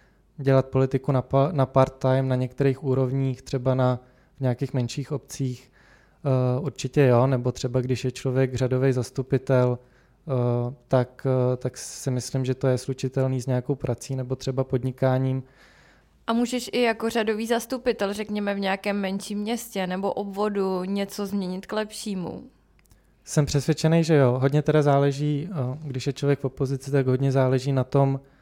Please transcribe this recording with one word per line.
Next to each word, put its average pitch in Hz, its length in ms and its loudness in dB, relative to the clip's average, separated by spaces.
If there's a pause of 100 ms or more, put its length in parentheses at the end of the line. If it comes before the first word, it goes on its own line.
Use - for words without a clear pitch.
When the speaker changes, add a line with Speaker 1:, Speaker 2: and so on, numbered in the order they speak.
(360)
Speaker 1:
dělat 135 300 4
politiku 131 460 0
na 127 100 2
pa-, 139 300 2
na 139 140 2
part-time 131 640 2
na 131 80 0
některých 127 480 -2
úrovních, 131 580 0
třeba 131 320 -2
na, 127 260 2 (360)
v - 40 -20
nějakých 127 340 -2
menších 127 380 -4
obcích. 127 600 -8 (520)
Eh, 127 360 2
určitě 139 460 0
jo, 123 200 6
nebo 123 260 0
třeba 127 280 -2
když 123 240 -2
je 131 60 0
člověk 131 440 0
řadový 127 380 2
zastupitel, 123 840 0
eh, 123 960 -4 (140)
tak, - 380 0
eh, 127 300 2
tak 123 200 -6
si - 340 -8
myslím, 127 340 -2
že 127 100 0
to - 120 -2
je 127 120 2
slučitelný 131 640 -2
s 120 60 -8
nějakou 127 280 -2
prací 131 420 -6
nebo 131 200 -4
třeba 131 280 -2
podnikáním. 131 800 0 (840)
Speaker 2:
A 233 60 -2
můžeš 240 400 -2
i 247 100 2
jako 226 280 0
řadový 220 360 -2
zastupitel, 233 640 -2
řekněme, 202 420 -4
v 196 60 -4
nějakém 202 400 -2
menším 196 380 -6
městě 208 480 -4
nebo 185 260 -2
obvodu 196 720 -2
něco 196 420 -4
změnit 190 400 -4
k - 60 -10
lepšímu? 208 720 -6 (800)
Speaker 1:
Jsem 147 220 0
přesvědčený, 160 580 2
že 160 100 4
jo. 127 260 6
Hodně 139 220 2
teda 151 200 4
záleží, 143 680 2
eh, 135 320 -4
když 131 240 -8
je 143 60 0
člověk 143 260 0
v - 60 -6
opozici, 135 460 -4
tak 139 160 2
hodně 127 260 2
záleží 131 400 2
na 131 120 2
tom, 139 360 2 (220)